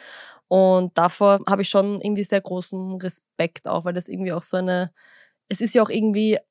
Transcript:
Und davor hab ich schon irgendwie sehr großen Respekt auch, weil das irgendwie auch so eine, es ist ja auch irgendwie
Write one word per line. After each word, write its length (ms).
Und 500
davor 480
hab 140
ich 100
schon 300
irgendwie 240
sehr 180
großen 580
Respekt 680
auch, 200
weil 80
das 140
irgendwie 240
auch 100
so 160
eine, 340
es 140
ist 120
ja 80
auch 80
irgendwie 480